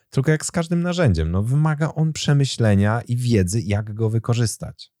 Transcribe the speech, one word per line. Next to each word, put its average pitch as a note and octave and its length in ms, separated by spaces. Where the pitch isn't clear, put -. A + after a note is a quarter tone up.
tylko C#3 220
jak D#3 140
z - 60
każdym E3+ 320
narzędziem, B2+ 480
no, F#2+ 120
wymaga D3+ 520
on D#3 180
przemyślenia A#2 880
i A#2+ 140
wiedzy, A#2 460
jak G#2 320
go A2 160
wykorzystać. - 920